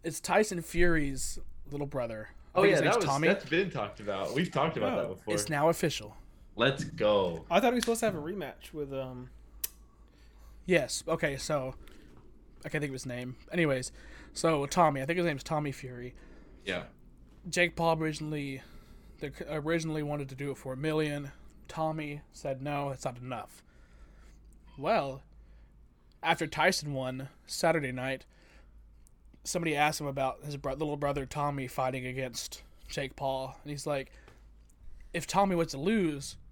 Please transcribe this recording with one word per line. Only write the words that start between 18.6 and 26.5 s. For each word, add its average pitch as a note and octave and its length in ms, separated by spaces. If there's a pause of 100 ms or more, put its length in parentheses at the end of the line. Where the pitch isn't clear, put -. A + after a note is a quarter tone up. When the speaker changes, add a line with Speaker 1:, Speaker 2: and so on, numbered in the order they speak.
Speaker 1:
they D3 120
c-, - 180
originally D#3 520
wanted D3 280
to C3+ 60
do C#3 140
it B2+ 80
for C3 160
a C3 40
million. D3 540 (360)
Tommy D#3 540 (100)
said, C3+ 320
"No, C#3+ 260
that's C3 160
not B2 120
enough." B2 440 (1160)
Well, C#3 440 (1040)
after E3 240
Tyson D#3 460